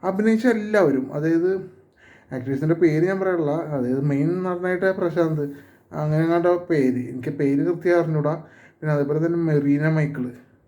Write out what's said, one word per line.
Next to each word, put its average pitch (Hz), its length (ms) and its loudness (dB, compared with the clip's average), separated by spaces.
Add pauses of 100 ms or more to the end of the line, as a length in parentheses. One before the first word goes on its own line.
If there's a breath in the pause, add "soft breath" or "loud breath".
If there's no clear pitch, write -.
അഭിനയിച്ച 220 360 0 (120)
എല്ലാവരും, 190 480 2 (120)
അതായത് 165 340 0 (840 soft breath)
ആക്ടേഴ്സിൻ്റെ 139 480 -2
പേര് 156 260 4
ഞാൻ 196 120 0
പറയാറില്ല, 170 320 0 (240)
അതായത് 131 340 -2
മെയിൻ 143 180 2 (180)
നടനായിട്ട് 180 420 -2 (100)
പ്രശാന്ത് 160 440 0 (580 loud breath)
അങ്ങനെ 151 240 2
എങ്ങാണ്ടോ 170 260 2 (180)
പേര്, 127 320 2 (100)
എനിക്ക് 131 280 -8
പേര് 143 280 2
കൃത്യം 175 340 0
അറിഞ്ഞൂടാ. 156 320 0 (440 loud breath)
പിന്നെ 156 180 -4
അതേപോലെ 143 300 0
തന്നെ 170 140 0 (100)
മെറീന 143 360 2 (120)
മൈക്കിൾ 131 280 -2 (420)